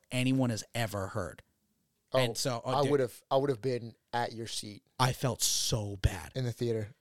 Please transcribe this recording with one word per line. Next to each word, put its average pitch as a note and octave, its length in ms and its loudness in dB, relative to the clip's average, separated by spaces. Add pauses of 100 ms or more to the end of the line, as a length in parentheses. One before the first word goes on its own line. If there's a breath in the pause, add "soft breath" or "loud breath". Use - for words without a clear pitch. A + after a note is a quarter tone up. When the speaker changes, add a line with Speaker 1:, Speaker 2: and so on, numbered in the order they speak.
Speaker 1:
anyone B2+ 420 2
has G#2 120 -4 (100)
ever G#2 340 -2
heard. F#2+ 340 -6 (720)
Speaker 2:
Oh, C3 60 4
Speaker 1:
And A#2+ 180 2
so, A#2+ 280 -2
uh, C3 140 0
Speaker 2:
I - 40 6
Speaker 1:
dude, C#3 80 4
Speaker 2:
would've, C3+ 380 2
I C#3 60 2
would've C3+ 260 2
been A#2 320 -2 (200)
at A#2+ 180 0
your A2+ 160 -8
seat. G#2+ 360 -8 (160)
Speaker 1:
I B2+ 120 4
felt - 320 -2
so G2+ 580 0
bad. E2+ 320 0
Speaker 2:
In B2+ 120 -2
the A#2+ 80 0
theater. A2+ 360 -2 (120)